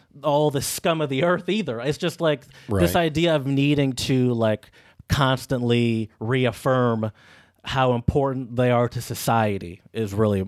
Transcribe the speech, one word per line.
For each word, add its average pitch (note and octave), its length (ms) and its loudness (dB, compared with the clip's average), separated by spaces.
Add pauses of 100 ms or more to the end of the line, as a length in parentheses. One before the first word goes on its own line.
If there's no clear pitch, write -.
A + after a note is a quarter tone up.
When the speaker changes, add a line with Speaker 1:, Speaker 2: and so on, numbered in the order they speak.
(240)
Speaker 1:
all D3+ 280 2
the C3+ 100 -2
scum E3 400 -2
of D3 80 -2
the C#3 140 0
earth F3 260 0
either. D#3+ 320 -2
It's C#3+ 160 -4
just, E3+ 240 -4
like, D3+ 220 0 (260)
this G#2 260 2
Speaker 2:
Right. F3 120 4
Speaker 1:
idea D#3+ 280 2
of C3+ 100 -2
needing C#3 480 2
to, B2+ 400 0
like, A2 380 0 (600)
constantly A#2+ 800 0 (100)
reaffirm A#2+ 920 0 (520)
how C3 300 0
important C3 640 -2
they B2 160 2
are A#2+ 160 2
to A#2+ 140 -8
society G#2+ 800 -2 (100)
is G#2+ 220 -6
really G2+ 340 2